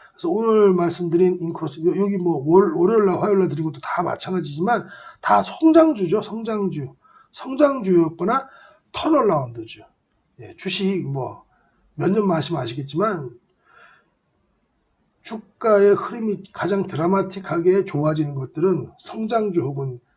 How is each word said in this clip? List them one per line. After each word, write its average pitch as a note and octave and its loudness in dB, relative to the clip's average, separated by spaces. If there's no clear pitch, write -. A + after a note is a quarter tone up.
그래서 - -6
오늘 G#3 4
말씀드린 F3 2
인크로스, E3 -8
요, E3+ 2
여기 G3+ 0
뭐 E3 -2
월-, F3 4
월요일날, F3+ 2
화요일날 G3 2
드린 D3 -4
것도 C#3 -8
다 - -6
마찬가지지만 F3 -4
다 G3+ 2
성장주죠. D4+ 2
성장주. G3+ -6
성장주였거나 A#3+ 0
턴어라운드주. D3 -2
예, A2+ -20
주식 F#3+ -2
뭐 C3 -8
몇 F3 0
년만 G3 2
하시면 D3+ -4
아시겠지만 C#3 -4
주가의 G#3 2
흐름이 A3 -4
가장 F#3+ -4
드라마틱하게 F#3 2
좋아지는 D3+ -2
것들은 C#3+ -2
성장주 G#3+ -4
혹은 C3+ -6